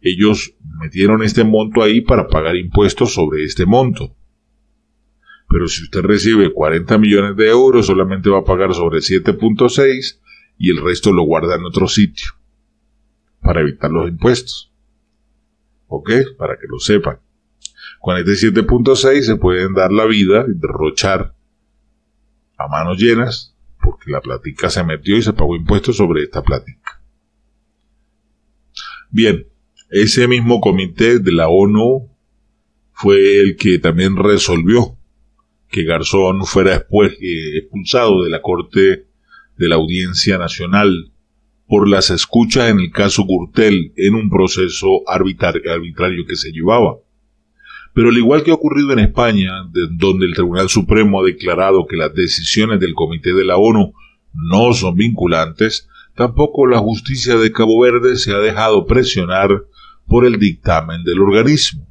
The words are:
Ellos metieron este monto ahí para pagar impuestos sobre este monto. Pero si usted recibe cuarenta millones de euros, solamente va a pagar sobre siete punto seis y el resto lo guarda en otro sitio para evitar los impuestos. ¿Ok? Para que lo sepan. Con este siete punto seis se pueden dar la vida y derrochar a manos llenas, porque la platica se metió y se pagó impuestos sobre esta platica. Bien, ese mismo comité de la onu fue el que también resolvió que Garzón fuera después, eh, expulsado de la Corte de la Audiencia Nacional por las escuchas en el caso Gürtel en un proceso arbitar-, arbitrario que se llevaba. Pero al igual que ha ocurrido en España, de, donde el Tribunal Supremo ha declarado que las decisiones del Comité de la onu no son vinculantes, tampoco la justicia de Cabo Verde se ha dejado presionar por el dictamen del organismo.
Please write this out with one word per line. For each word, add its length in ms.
Ellos 520
metieron 420
este 220
monto 400
ahí 180
para 260
pagar 280
impuestos 580
sobre 300
este 220
monto. 500
Pero 180
si 160
usted 180
recibe 500
cuarenta 460
millones 380
de 140
euros, 360
solamente 440
va 100
a 60
pagar 280
sobre 280
siete 320
punto 360
seis 500
y 140
el 100
resto 320
lo 100
guarda 320
en 80
otro 240
sitio 440
para 200
evitar 300
los 180
impuestos. 580
¿Ok? 220
Para 200
que 120
lo 100
sepan. 400
Con 180
este 180
siete 280
punto 320
seis 300
se 100
pueden 380
dar 180
la 140
vida 420
y 100
derrochar 800
a 120
manos 280
llenas, 580
porque 260
la 120
platica 480
se 140
metió 340
y 40
se 120
pagó 220
impuestos 420
sobre 260
esta 180
platica. 600
Bien, 380
ese 380
mismo 320
comité 580
de 140
la 160
onu 600
fue 480
el 160
que 200
también 380
resolvió 800
que 160
Garzón 600
fuera 260
después, 480
eh, 380
expulsado 680
de 60
la 120
Corte 640
de 100
la 80
Audiencia 640
Nacional 720
por 220
las 200
escuchas 600
en 100
el 120
caso 340
Gürtel 720
en 180
un 140
proceso 580
arbitar-, 640
arbitrario 560
que 120
se 160
llevaba. 420
Pero 160
al 80
igual 260
que 80
ha 40
ocurrido 380
en 60
España, 520
de, 180
donde 340
el 100
Tribunal 340
Supremo 500
ha 60
declarado 600
que 120
las 160
decisiones 640
del 140
Comité 400
de 100
la 140
onu 360
no 400
son 220
vinculantes, 920
tampoco 500
la 140
justicia 560
de 160
Cabo 300
Verde 340
se 160
ha 60
dejado 480
presionar 800
por 180
el 140
dictamen 680
del 160
organismo. 680